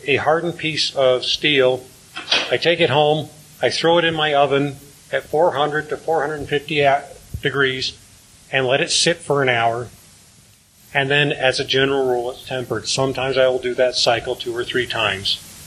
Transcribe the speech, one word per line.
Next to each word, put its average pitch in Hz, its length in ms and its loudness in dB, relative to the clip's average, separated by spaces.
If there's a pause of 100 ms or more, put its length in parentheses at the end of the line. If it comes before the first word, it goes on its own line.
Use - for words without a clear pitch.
a 139 100 2
hardened 165 420 0
piece - 380 -4
of 127 280 4
steel, 131 600 2 (640)
I 127 60 0
take 160 240 2
it 156 100 2
home, 151 380 2 (320)
I 123 100 2
throw 165 280 2
it 165 60 2
in 165 100 0
my 151 200 0
oven 139 420 2 (360)
at 135 120 -2
four 160 280 2
hundred 147 380 -2
to 139 60 -6
four 160 260 -2
hundred 147 260 -6
fifty 147 320 -2
a-, 139 240 4 (380)
degrees 131 540 -2 (540)
and 135 160 0
let 135 140 2
it 160 100 -4
sit - 280 0
for 143 240 0
an 131 60 2
hour. 117 400 0 (1080)
And 139 160 0
then, 143 220 2
as 131 280 0
a 139 40 -2
general 135 420 2
rule, 123 240 -2
it's - 160 -14
tempered. 123 420 -6
Sometimes 131 480 -2
I 131 120 6
will 127 100 0
do 123 160 -4
that 123 200 2
cycle 120 400 0
two 120 220 -8
or 120 80 -4
three 123 220 -2
times 101 580 -4 (220)